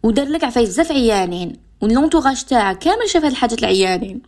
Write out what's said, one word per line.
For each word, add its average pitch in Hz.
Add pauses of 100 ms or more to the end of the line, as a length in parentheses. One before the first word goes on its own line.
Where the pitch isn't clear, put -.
ودار 226
لك 311
عفايس 233
بزاف 320
عيانين، 190 (260)
واللونتوراج 269
تاعك 202
كامل 415
شاف 330
هاد 294
الحاجات 233
العيانين. 190